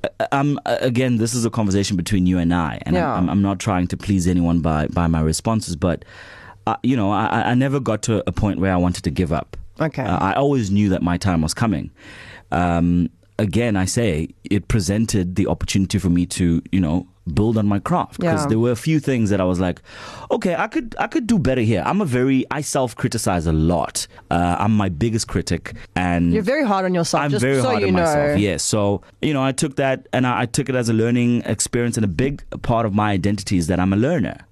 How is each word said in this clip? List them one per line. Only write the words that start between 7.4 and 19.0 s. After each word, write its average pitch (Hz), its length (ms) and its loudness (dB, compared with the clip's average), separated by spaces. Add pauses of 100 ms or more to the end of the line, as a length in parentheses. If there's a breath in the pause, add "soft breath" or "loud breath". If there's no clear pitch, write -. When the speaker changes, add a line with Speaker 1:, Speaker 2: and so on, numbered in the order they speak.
Speaker 1:
I - 40 2
never 135 240 2
got 113 240 -2
to 110 240 0
a 90 40 -4
point 101 280 0
where 95 140 2
I 90 40 2
wanted 87 280 0
to 90 60 0
give 76 220 0
up. - 240 -6 (240)
Speaker 2:
Okay. 147 220 -4
Speaker 1:
Uh, 92 140 -2
I 95 160 0
always 135 360 2
knew 101 200 4
that 90 120 0
my 87 160 0
time 87 240 0
was 78 140 -2
coming. 104 340 -2 (600 loud breath)
Um, 87 580 2 (300)
again, 107 360 0
I 95 100 0
say 95 440 0 (140)
it 101 240 -2
presented 98 680 0
the 95 120 0
opportunity 95 520 0
for 92 100 0
me 87 180 4
to, 85 340 0 (100)
you 95 80 2
know, 87 280 0 (260)
build 110 240 2
on 104 100 0
my 101 120 0
craft, - 400 -4
'cause 240 240 0
Speaker 2:
Yeah. 143 40 -2
Speaker 1:
there 110 120 2
were 120 120 2
a 120 40 0
few 156 240 0
things 117 320 0